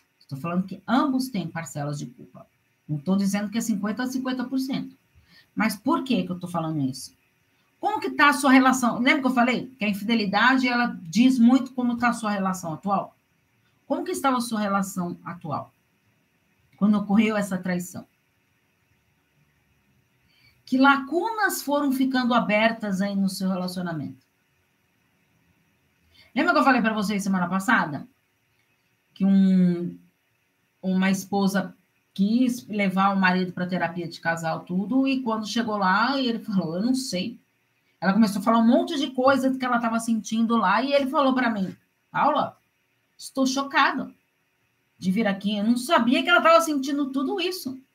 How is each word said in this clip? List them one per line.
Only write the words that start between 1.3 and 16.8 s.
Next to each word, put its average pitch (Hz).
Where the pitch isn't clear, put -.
parcelas 147
de 151
culpa. -
Não 151
tô 185
dizendo 202
que 220
é 233
cinquenta 214
a 262
cinquenta 254
por 269
cento. -
Mas 214
por 285
que 190
que 180
eu 180
tô 170
falando 160
isso? -
Como 415
que 381
tá 285
a 285
sua 269
relação? 240
Lembra 285
que 262
eu 233
falei 233
que 202
a 208
infidelidade, 220
ela 240
diz 254
muito 247
como 240
tá 240
a -
sua 214
relação 185
atual? 190
Como -
que 359
estava 269
a 233
sua 220
relação 190
atual 165
quando 208